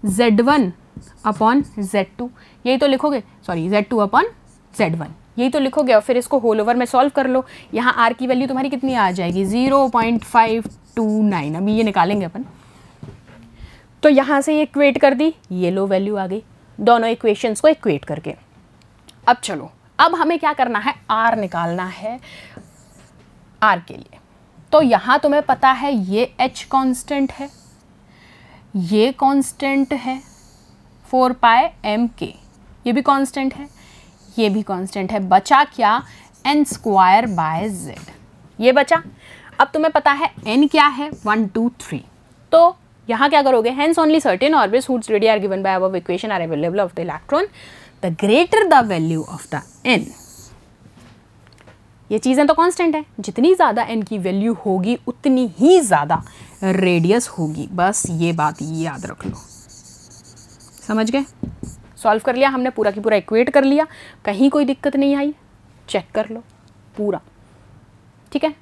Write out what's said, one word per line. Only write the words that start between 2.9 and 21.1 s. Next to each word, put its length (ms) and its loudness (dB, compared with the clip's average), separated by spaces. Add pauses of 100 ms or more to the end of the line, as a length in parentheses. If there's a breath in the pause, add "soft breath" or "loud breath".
सॉरी, 220 -4
ज़ेड 200 0
टू 100 -2
upon 260 2 (500)
ज़ेड 220 -2
वन, 120 -8 (300)
यही 120 0
तो 80 -2
लिखोगे। 360 0
और 60 8
फिर 160 0
इसको 220 0
होल 220 2
ओवर 160 0
में 100 0
सॉल्व 240 2
कर 180 -2
लो। 160 -2 (300 loud breath)
यहाँ 220 0
आर 160 2
की 140 -6
वैल्यू 220 0
तुम्हारी 220 -2
कितनी 240 -4
आ 160 2
जाएगी, 340 -2
ज़ीरो 440 2
पॉइंट 360 -2
फ़ाइव 400 2 (320)
टू 260 0
नाइन, 320 -2
अभी 220 -2
ये 60 2
निकालेंगे 420 0
अपन। 200 -10 (1600 soft breath)
तो 60 6
यहाँ 320 4
से 160 0
ये 60 2
इक्वेट 380 0
कर 140 4
दी, 180 0 (200)
ये 180 -2
लो 160 -2
वैल्यू 300 -2
आ 100 -4
गई, 160 -8 (360)
दोनों 320 2
इक्वेशंस 500 -2
को 80 6
इक्वेट 360 0
करके। 300 -10 (920)
अब 100 0
चलो, 340 -12 (280)
अब 160 2
हमें 240 -2
क्या 140 -2
करना 260 -2
है, 160 -4 (160)